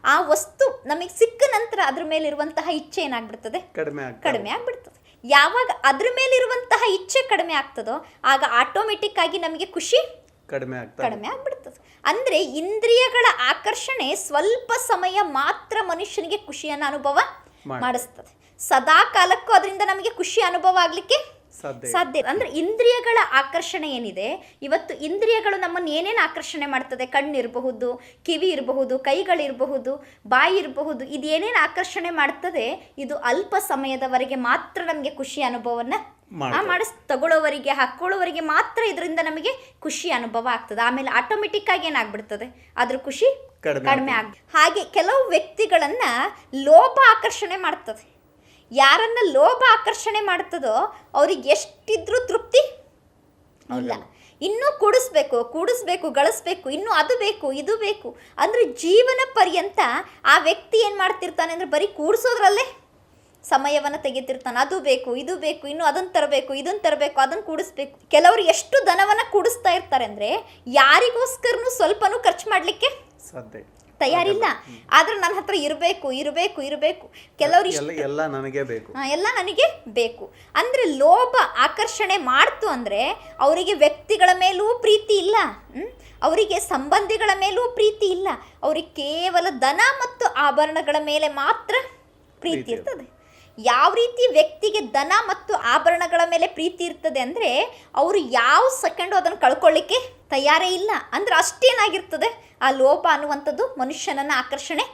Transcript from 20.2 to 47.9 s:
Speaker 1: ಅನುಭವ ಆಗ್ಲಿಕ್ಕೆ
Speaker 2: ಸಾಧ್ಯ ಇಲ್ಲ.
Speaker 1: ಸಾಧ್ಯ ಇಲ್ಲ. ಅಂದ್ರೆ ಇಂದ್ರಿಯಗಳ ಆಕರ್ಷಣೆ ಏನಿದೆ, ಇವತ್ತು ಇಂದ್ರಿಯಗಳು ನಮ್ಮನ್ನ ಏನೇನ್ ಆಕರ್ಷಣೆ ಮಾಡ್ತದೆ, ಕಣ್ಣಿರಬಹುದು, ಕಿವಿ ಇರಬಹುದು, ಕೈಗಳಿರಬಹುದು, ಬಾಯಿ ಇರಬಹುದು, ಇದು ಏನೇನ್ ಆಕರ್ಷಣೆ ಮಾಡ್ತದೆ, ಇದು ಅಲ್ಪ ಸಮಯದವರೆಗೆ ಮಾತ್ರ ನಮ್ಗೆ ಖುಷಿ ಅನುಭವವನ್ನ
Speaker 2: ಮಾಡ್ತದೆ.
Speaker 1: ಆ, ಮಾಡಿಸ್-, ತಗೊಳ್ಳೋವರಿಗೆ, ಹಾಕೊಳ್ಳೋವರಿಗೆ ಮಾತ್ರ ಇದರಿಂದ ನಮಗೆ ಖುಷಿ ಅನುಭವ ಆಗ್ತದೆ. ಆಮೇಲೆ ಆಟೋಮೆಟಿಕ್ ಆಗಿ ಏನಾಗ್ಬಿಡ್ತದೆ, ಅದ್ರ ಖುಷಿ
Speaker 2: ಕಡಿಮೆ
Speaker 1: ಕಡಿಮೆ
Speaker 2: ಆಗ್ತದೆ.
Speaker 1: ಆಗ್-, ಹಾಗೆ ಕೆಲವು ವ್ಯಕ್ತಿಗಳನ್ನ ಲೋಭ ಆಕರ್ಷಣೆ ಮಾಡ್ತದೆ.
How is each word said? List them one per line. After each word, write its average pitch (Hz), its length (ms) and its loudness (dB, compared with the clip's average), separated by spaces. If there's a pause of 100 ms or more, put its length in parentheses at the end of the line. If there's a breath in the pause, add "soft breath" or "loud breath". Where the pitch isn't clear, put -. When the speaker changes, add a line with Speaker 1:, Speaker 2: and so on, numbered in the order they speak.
Speaker 1:
ಅನುಭವ 359 400 2
ಆಗ್ಲಿಕ್ಕೆ 349 560 -2 (240)
Speaker 2:
ಸಾಧ್ಯ - 260 -12
ಇಲ್ಲ. 359 120 -2
Speaker 1:
ಸಾಧ್ಯ 302 200 0
ಇಲ್ಲ. 254 100 -2
ಅಂದ್ರೆ 403 200 -4
ಇಂದ್ರಿಯಗಳ 466 680 2 (160)
ಆಕರ್ಷಣೆ 302 580 -2
ಏನಿದೆ, 226 680 -8
ಇವತ್ತು 285 320 -4
ಇಂದ್ರಿಯಗಳು 403 640 -2
ನಮ್ಮನ್ನ 349 300 -4
ಏನೇನ್ 359 360 -2
ಆಕರ್ಷಣೆ 311 420 -6
ಮಾಡ್ತದೆ, 262 400 -6
ಕಣ್ಣಿರಬಹುದು, 247 960 -4 (240 loud breath)
ಕಿವಿ 339 240 0
ಇರಬಹುದು, 262 500 -2
ಕೈಗಳಿರಬಹುದು, 277 1080 -2 (200 loud breath)
ಬಾಯಿ 302 300 2
ಇರಬಹುದು, 277 480 -6
ಇದು 277 220 -8
ಏನೇನ್ 339 360 0
ಆಕರ್ಷಣೆ 349 460 -4
ಮಾಡ್ತದೆ, 285 880 -4
ಇದು 277 200 -8
ಅಲ್ಪ 349 420 -2
ಸಮಯದವರೆಗೆ 269 760 -4
ಮಾತ್ರ 262 460 -4
ನಮ್ಗೆ 311 280 -6
ಖುಷಿ 285 320 -8
ಅನುಭವವನ್ನ 240 520 -4 (380)
Speaker 2:
ಮಾಡ್ತದೆ. 170 320 -2
Speaker 1:
ಆ, 403 40 -4
ಮಾಡಿಸ್-, 359 400 -4
ತಗೊಳ್ಳೋವರಿಗೆ, 294 600 0
ಹಾಕೊಳ್ಳೋವರಿಗೆ 330 720 -2
ಮಾತ್ರ 320 440 -2
ಇದರಿಂದ 330 400 -4
ನಮಗೆ 320 560 -6
ಖುಷಿ 311 300 -8
ಅನುಭವ 233 420 -4
ಆಗ್ತದೆ. 226 300 -6
ಆಮೇಲೆ 254 280 -2
ಆಟೋಮೆಟಿಕ್ 415 600 -2
ಆಗಿ 359 180 0
ಏನಾಗ್ಬಿಡ್ತದೆ, 220 920 -8
ಅದ್ರ 247 200 -2
ಖುಷಿ 269 280 -2 (360)
Speaker 2:
ಕಡಿಮೆ 156 240 -2
Speaker 1:
ಕಡಿಮೆ 269 260 2
Speaker 2:
ಆಗ್ತದೆ. - 460 -4
Speaker 1:
ಆಗ್-, - 0 -
ಹಾಗೆ 339 260 4
ಕೆಲವು 440 460 2
ವ್ಯಕ್ತಿಗಳನ್ನ 349 720 0 (640 loud breath)
ಲೋಭ 440 360 8 (180)
ಆಕರ್ಷಣೆ 392 380 -4
ಮಾಡ್ತದೆ. - 640 -8 (540 soft breath)